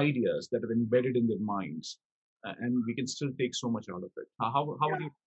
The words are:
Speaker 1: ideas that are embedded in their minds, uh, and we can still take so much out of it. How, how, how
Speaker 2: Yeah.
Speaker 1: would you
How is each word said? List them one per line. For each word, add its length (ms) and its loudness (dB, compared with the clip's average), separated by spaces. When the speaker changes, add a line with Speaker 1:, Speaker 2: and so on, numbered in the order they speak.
Speaker 1:
ideas 460 2
that 140 0
are 80 -2
embedded 420 4
in 120 4
their 120 2
minds, 600 -4
uh, 140 -6
and 280 0
we 60 0
can 140 -4
still 320 -4
take 160 0
so 140 -4
much 240 -2
out 140 -6
of 100 -20
it. 100 -10
How, 140 0
how, 260 0
how 60 4
Speaker 2:
Yeah. 80 -2
Speaker 1:
would 80 -4
you 80 -4